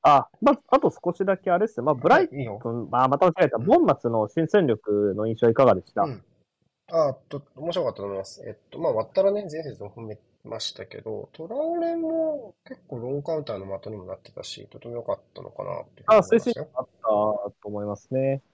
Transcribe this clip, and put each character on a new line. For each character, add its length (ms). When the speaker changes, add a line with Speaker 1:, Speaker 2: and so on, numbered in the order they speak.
Speaker 1:
あ、 260
ま、 180
あ 120
と 100
少 220
し 140
だ 100
け 160
あ 60
れ 80
っ 20
す 140
ね。 40
ま 80
あ、 20
ブ 120
ラ 140
イ 80
ト 60
ン、 20
Speaker 2:
は 40
い、 20
い 0
い 20
よ。 460
Speaker 1:
ま 120
あ、 40
ま 100
た 80
間 60
違 40
え 20
た。 80
Speaker 2:
う 40
ん。 40
Speaker 1:
ボ 140
ン 60
マ 140
ス 80
の 200
新 200
戦 200
力 500
の 100
印 80
象 140
い 40
か 120
が 80
で 120
し 80
た？ 100
Speaker 2:
う 60
ん。 140
あ、 240
と、 140
面 180
白 100
か 60
っ 40
た 40
と 80
思 80
い 40
ま 60
す。 240
え 40
っ 60
と、 100
ま 100
あ、 40
ワ 100
ッ 60
タ 140
ラ 80
ね、 200
前 120
節 200
も 60
褒 160
め 120
ま 160
し 100
た 140
け 160
ど、 320
ト 140
ラ 100
オ 180
レ 220
も 640
結 240
構 120
ロ 100
ン 80
グ 60
カ 120
ウ 60
ン 20
タ 120
ー 20
の 80
的 120
に 60
も 80
な 80
っ 80
て 100
た 120
し、 280
と 80
て 80
も 60
良 100
か 100
っ 60
た 80
の 80
か 160
な 160
っ 80
て 120
い 20
う 40
ふ 20
う 40
に 60
思 0
い 20
ま 20
し 60
た 60
よ。 20
Speaker 1:
あ、 20
推 0
進 140
力 220
あ 80
っ 40
た 600
と 60
思 160
い 20
ま 120
す 160
ね。 280